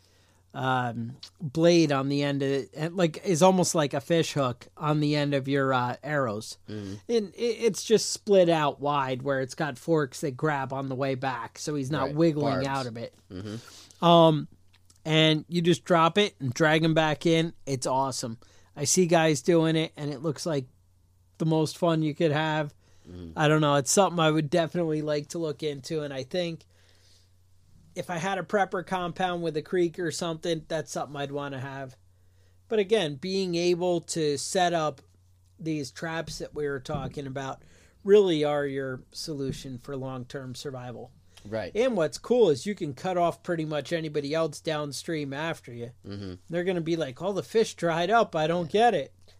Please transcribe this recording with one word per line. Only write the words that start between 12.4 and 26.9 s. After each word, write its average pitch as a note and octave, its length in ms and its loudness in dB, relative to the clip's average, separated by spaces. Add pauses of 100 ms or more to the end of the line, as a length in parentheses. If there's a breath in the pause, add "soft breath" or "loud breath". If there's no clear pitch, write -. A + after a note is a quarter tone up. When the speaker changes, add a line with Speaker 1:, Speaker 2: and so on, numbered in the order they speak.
Speaker 2:
Barbs. C3+ 40 -2
Speaker 1:
out C3+ 180 -4
of A2+ 120 -10
it. A#2 160 -10 (180)
Speaker 2:
Mm-hmm. G#2 720 -10
Speaker 1:
Um, E3 420 8 (560)
and D#3 460 2
you F3 120 0
just E3 220 2
drop E3 340 4
it G#3 220 2
and C3 140 -4
drag D#3+ 300 4
'em D#3+ 100 2
back D#3 320 0
in. E3 280 2 (120)
It's C3+ 200 -4
awesome. C3 520 -2 (400 soft breath)
I D3 80 -4
see F3+ 220 4
guys D#3+ 340 4
doing D#3+ 340 4
it, D#3+ 220 -2
and D3 120 -6
it C3 140 -8
looks D3 220 -6
like C#3+ 220 -4 (680)
the E3+ 80 -2
most D#3+ 320 2
fun E3 240 2
you D3+ 140 -2
could E3 160 2
have. D#3 420 -2 (360 loud breath)
Speaker 2:
Mm-hmm. F2 280 -12
Speaker 1:
I D3+ 120 4
don't D#3 120 6
know. D3 140 4
It's C#3+ 160 0
something F3 280 4
I D#3 120 4
would D3+ 180 0
definitely D#3+ 520 0
like D3+ 280 -4
to - 80 -10
look D#3+ 260 -6
into, D3 380 -6
and C#3+ 120 -8
I C3 100 -8
think E3+ 420 -6 (1300 soft breath)